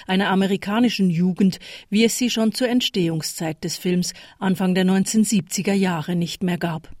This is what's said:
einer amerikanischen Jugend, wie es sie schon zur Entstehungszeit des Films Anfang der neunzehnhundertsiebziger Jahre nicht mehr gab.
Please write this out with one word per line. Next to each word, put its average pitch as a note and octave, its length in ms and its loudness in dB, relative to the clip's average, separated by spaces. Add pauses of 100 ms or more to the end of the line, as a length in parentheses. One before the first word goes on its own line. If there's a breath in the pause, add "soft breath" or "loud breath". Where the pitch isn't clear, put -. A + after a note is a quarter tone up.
einer F#3+ 220 2
amerikanischen G3 840 2
Jugend, F3+ 480 2 (320 loud breath)
wie G#3+ 120 4
es A3+ 140 2
sie B3 140 0
schon A3 220 0
zur B3+ 160 0
Entstehungszeit E3 920 -2
des D#3+ 140 -6
Films F3+ 360 -2 (260 loud breath)
Anfang F#3 340 0
der F#3 120 2
neunzehnhundertsiebziger F#3+ 880 0
Jahre F3 420 0
nicht E3+ 260 -4
mehr F3 160 -2
gab. E3 320 -6 (100)